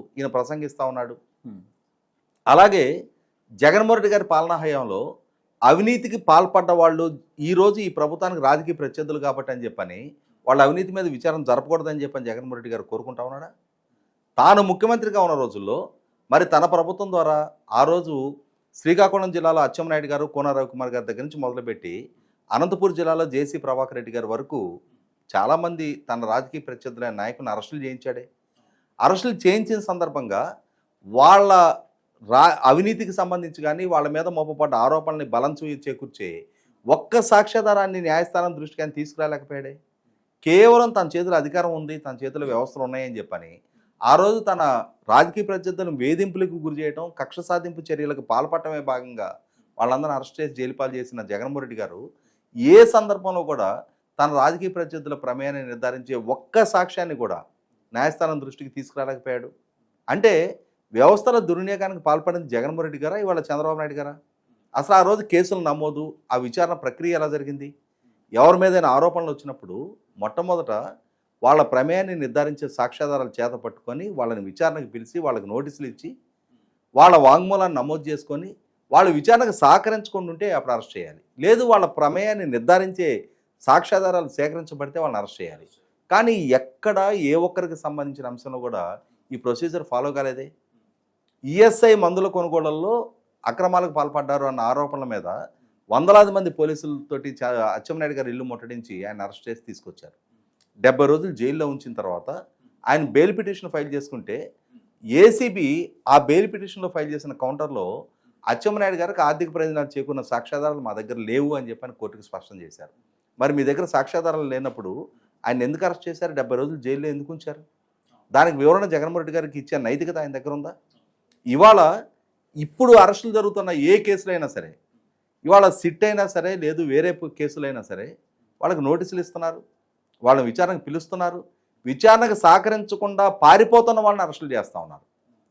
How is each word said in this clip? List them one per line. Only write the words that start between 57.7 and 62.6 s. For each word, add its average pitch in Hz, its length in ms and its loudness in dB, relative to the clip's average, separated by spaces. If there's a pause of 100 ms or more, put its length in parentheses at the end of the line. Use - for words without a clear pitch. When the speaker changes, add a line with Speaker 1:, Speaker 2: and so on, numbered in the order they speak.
Speaker 1:
న్యాయస్థానం 151 500 -2
దృష్టికి 135 340 -18
తీసుకురాలేకపోయాడు. 131 720 -10 (640)
అంటే 202 200 4 (600)
వ్యవస్థల 208 440 4 (120)
దుర్వినియోగానికి 190 580 -6
పాల్పడింది 160 480 -2
జగన్మోహన్ 156 300 -4